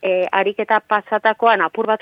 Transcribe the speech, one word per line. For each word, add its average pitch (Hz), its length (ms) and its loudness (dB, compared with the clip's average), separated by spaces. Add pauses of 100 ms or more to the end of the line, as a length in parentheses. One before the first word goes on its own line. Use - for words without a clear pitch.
e, 185 300 0
ariketa 208 480 0
pasatakoan 214 800 0
apur 214 260 -2
bat 220 160 -2